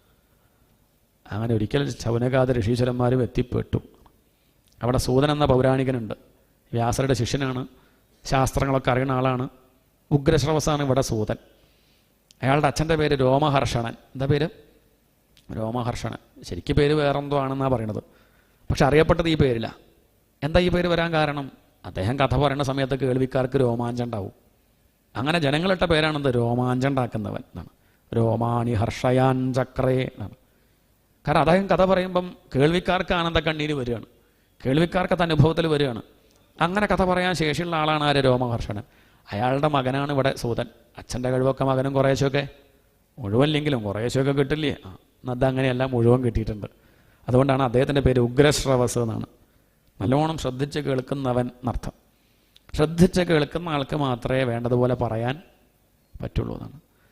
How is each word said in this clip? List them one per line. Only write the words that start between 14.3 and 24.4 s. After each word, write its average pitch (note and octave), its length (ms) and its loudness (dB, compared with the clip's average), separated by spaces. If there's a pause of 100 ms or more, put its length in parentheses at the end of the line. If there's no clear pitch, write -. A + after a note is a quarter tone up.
പേര്? D3 140 0 (1120)
രോമഹർഷണൻ. A2+ 640 -6 (280)
ശരിക്കും G2 320 -4
പേര് D3 200 4
വേറെന്തോ C#3+ 420 -2
ആണെന്നാണ് C3+ 320 -2
പറയണത്. A2 260 -4 (680)
പക്ഷെ - 200 2
അറിയപ്പെട്ടത് E3 440 2
ഈ - 80 0
പേരില. A#2 260 0 (760)
എന്താ E3 220 2
ഈ - 80 2
പേര് F3 180 0
വരാൻ E3 240 0
കാരണം? D3 280 -2 (440)
അദ്ദേഹം F#2+ 320 -2
കഥ C3+ 120 2 (100)
പറയുന്ന C#3 260 0
സമയത്ത് C3+ 320 -2
കേൾവിക്കാർക്ക് C3 600 0
രോമാഞ്ചം A#2+ 440 0
ഉണ്ടാവും. G2+ 260 -8 (840)